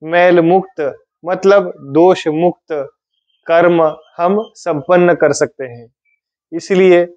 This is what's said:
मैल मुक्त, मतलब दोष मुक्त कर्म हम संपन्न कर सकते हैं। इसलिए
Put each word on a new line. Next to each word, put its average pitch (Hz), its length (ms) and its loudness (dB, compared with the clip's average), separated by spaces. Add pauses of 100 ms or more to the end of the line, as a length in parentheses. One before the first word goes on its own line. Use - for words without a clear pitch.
मैल 175 360 2
मुक्त, 165 600 -2 (260)
मतलब 185 560 0
दोष 165 460 0
मुक्त 160 600 -4 (580)
कर्म 165 500 2 (200)
हम 202 380 -4
संपन्न 175 580 0
कर 151 200 0
सकते 139 320 -6
हैं। 120 300 -20 (580)
इसलिए 180 520 2 (120)